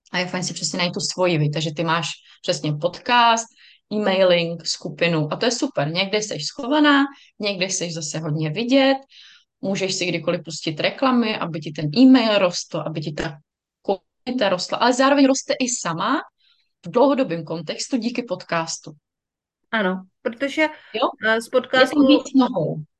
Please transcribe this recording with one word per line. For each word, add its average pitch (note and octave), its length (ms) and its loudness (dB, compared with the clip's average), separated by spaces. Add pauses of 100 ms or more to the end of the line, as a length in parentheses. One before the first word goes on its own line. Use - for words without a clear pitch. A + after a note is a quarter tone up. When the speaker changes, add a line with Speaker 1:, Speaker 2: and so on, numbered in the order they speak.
(120)
Speaker 1:
a F3+ 60 -4
je F3+ 100 -2
fajn F3+ 160 -4
si - 100 -6
přesně - 240 -6
najít F3+ 160 -2
tu - 60 -6
svoji, F3+ 380 0
viď? D3 160 0
Takže D#3 220 -4
ty E3+ 80 -4
máš E3 240 -2 (340)
přesně D#3 320 -4
podcast, A3+ 720 2 (480)
e-mailing, F3+ 720 2
skupinu D#3+ 680 -2
a - 20 -4
to - 100 -2
je B3 60 2
super. F#3+ 400 -2
Někde G3 300 -2
jsi G#3+ 180 -8
schovaná, C#4+ 640 2 (360)
někde G3 260 -2
jsi F3 260 -4
zase D#3+ 280 -8
hodně D#3 300 -4
vidět, C4+ 480 2 (640)
můžeš F#3+ 340 -4
si F3 100 -4
kdykoliv E3+ 400 -2
pustit D#3 340 -8
reklamy, G#3+ 600 0
aby E3 200 -6
ti D#3 120 -10
ten D#3 140 -8 (120)
e-mail A#3+ 400 8
rostl, F3+ 480 -2
aby D#3+ 160 -6
ti D3+ 120 -6
ta D3 240 -8 (440)
komunita - 680 -2
rostla, F3+ 280 -2
ale A#3+ 160 2
zároveň C4+ 340 4
roste - 260 0
i B3+ 160 -2
sama G3+ 520 -4 (640)
v F3 40 -12
dlouhodobém A#3+ 540 2
kontextu E3+ 540 -6
díky A#3 260 -4
podcastu. E3+ 680 -6 (800)
Speaker 2:
Ano, F#3+ 320 -2 (180)
protože, C#4 400 -4 (320)
Speaker 1:
Jo? B3+ 160 0 (180)
Speaker 2:
eh, A3+ 140 2
z A3+ 40 -10
Speaker 1:
Je - 60 -18
tam B3+ 100 2
Speaker 2:
podcastu C4+ 460 4
Speaker 1:
víc - 280 4
nohou. F3 400 2 (240)